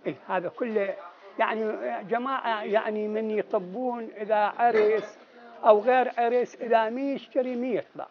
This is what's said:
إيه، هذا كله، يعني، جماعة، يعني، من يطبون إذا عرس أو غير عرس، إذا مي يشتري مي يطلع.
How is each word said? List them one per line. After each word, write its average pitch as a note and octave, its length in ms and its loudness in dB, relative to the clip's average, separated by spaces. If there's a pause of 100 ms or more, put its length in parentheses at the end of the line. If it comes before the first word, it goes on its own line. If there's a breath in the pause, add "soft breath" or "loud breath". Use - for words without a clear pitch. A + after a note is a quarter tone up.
إيه، D#3 100 -4 (120)
هذا F#3 220 -2
كله، G#3 460 -2 (440)
يعني، A3 340 0 (300)
جماعة، A#3 600 -4
يعني، G#3+ 440 0
من A3 240 -4
يطبون A3 840 -4
إذا G#3+ 180 -2
عرس G#3+ 840 2 (480)
أو G#3+ 140 10
غير B3 380 4
عرس، A#3+ 380 0
إذا A3+ 340 2
مي C4+ 240 -2
يشتري B3+ 420 -2
مي A#3+ 200 -2
يطلع. C#3+ 360 -6